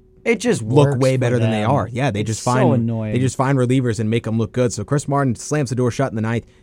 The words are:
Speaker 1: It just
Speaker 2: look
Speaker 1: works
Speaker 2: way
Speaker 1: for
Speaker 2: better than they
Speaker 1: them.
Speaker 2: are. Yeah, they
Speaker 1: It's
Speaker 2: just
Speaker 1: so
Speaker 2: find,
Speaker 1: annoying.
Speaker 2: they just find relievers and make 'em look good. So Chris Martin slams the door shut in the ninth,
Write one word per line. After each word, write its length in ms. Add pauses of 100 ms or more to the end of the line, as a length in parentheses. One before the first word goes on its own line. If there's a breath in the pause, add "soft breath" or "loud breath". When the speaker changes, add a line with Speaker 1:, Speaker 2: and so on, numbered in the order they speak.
(240)
Speaker 1:
It 160
just 220
Speaker 2:
look 300
Speaker 1:
works 80
Speaker 2:
way 160
Speaker 1:
for 40
Speaker 2:
better 200
than 120
they 120
Speaker 1:
them. 80
Speaker 2:
are. 180
Yeah, 200
they 120
Speaker 1:
It's 60
Speaker 2:
just 160
Speaker 1:
so 100
Speaker 2:
find, 200
Speaker 1:
annoying. 380
Speaker 2:
they 80
just 160
find 220
relievers 420
and 100
make 160
'em 120
look 160
good. 180
So 140
Chris 240
Martin 260
slams 340
the 60
door 160
shut 180
in 60
the 60
ninth, 240 (180 soft breath)